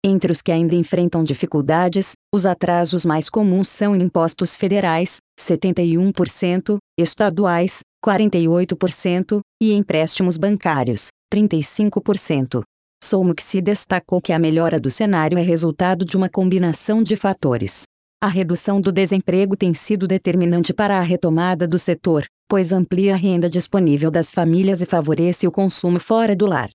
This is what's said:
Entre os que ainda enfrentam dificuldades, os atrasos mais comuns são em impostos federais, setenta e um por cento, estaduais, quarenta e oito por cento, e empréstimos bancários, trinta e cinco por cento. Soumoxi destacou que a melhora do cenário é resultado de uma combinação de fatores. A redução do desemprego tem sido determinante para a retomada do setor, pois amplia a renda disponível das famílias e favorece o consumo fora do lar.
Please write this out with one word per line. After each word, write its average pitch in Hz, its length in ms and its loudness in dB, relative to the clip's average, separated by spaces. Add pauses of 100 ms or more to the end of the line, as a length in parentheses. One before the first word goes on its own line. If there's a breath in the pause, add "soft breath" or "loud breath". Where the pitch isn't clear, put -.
Entre 190 260 2
os 160 100 -2
que 190 100 -2
ainda 165 240 2
enfrentam 175 480 0
dificuldades, 156 880 0 (220)
os 196 120 0
atrasos 175 580 0
mais 160 260 0
comuns 196 380 2
são 208 280 0
em 180 80 2
impostos 170 520 0
federais, 185 640 -2 (200)
setenta 175 440 -2
e 165 160 2
um 190 140 2
por 180 180 0
cento, 185 480 -2 (200)
estaduais, 180 840 0 (220)
quarenta 202 360 2
e 165 100 2
oito 175 300 2
por 180 140 0
cento, 185 500 -2 (200)
e 220 120 2
empréstimos 180 640 0
bancários, 156 720 0 (220)
trinta 208 260 2
e 156 80 0
cinco 208 360 -2
por 196 180 -2
cento. 131 440 -2 (420)
Soumoxi 185 580 0
destacou - 580 -2
que 175 140 -4
a 160 60 2
melhora 160 400 2
do 127 100 -2
cenário 175 480 0
é 175 40 2
resultado 170 640 0
de 180 140 -4
uma 190 100 0
combinação 185 760 0
de 208 120 0
fatores. 131 680 -2 (400)
A 208 40 0
redução 190 540 0
do 190 100 0
desemprego 190 640 0
tem 175 200 0
sido 190 320 -2
determinante 175 680 0
para 202 240 0
a 185 40 0
retomada 175 680 0
do 165 100 -2
setor, 160 480 0 (240)
pois 185 220 0
amplia 190 420 2
a 190 40 0
renda 175 300 2
disponível 165 640 0
das 165 220 -2
famílias 175 500 2
e 180 40 -2
favorece 165 600 0
o 175 60 2
consumo 180 480 0
fora 220 360 0
do 202 120 0
lar. 131 280 -2